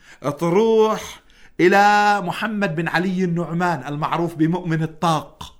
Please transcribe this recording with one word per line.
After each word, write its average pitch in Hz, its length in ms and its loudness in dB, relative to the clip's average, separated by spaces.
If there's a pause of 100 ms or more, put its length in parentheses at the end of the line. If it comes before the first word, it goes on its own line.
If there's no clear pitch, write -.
(380)
تروح 214 840 2 (380)
إلى 208 600 4
محمد 202 540 -4
بن 165 140 -4
علي 185 360 -2
النعمان 170 600 -2
المعروف 151 480 -4
بمؤمن 160 480 -2
الطاق - 760 -4